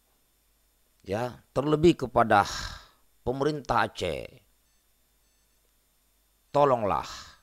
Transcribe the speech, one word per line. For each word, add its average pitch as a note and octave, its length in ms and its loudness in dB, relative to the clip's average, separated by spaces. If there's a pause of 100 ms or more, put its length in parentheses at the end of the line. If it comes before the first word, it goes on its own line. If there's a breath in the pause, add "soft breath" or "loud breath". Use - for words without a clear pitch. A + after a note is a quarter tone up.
(1000)
Ya, A2+ 400 -8 (160)
terlebih D3+ 480 2
kepada A2 400 4 (800 loud breath)
pemerintah C3 640 -2
Aceh. D2+ 400 -8 (2250)
Tolonglah A#2 560 0 (340)